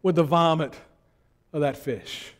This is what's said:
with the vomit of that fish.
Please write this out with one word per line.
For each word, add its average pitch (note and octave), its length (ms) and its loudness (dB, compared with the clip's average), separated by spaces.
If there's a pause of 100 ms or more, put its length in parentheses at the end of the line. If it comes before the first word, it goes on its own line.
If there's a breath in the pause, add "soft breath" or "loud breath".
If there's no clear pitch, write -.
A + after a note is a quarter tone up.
with F#3 140 0
the E3+ 80 4
vomit D#3+ 520 2 (760)
of D3+ 100 -4
that C#3 140 -2
fish. - 640 -10